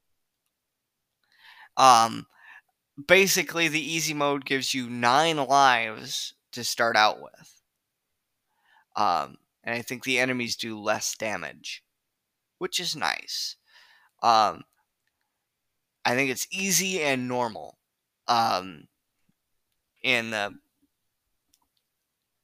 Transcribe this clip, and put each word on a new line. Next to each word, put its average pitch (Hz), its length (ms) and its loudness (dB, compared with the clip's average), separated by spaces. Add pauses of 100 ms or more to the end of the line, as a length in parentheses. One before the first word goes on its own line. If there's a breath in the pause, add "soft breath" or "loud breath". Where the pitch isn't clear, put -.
(1800 soft breath)
Um, 117 520 6 (800 loud breath)
basically, 170 600 2
the 156 140 -2
easy 156 320 -4
mode 143 300 -2
gives 135 300 -4
you 123 160 -6
nine 131 480 2
lives 127 1000 2 (160)
to 120 140 -10
start 117 320 0
out 107 240 4
with. - 400 -20 (1300)
Um, 82 420 0 (260)
and 117 120 -4
I 117 60 -6
think 120 220 -10
the 131 160 0
enemies 123 360 -2
do 110 240 -10
less 107 360 -4
damage, 92 680 -10 (760)
which 185 200 -6
is 165 160 -6
nice. - 600 -6 (640 soft breath)
Um, 104 420 4 (1400)
I 120 80 0
think 135 160 0
it's - 220 -6
easy 185 500 -2
and 131 260 -2
normal, 120 520 -6 (480)
um, 95 600 -2 (1160)
in 120 260 0
the 101 300 -6 (1800)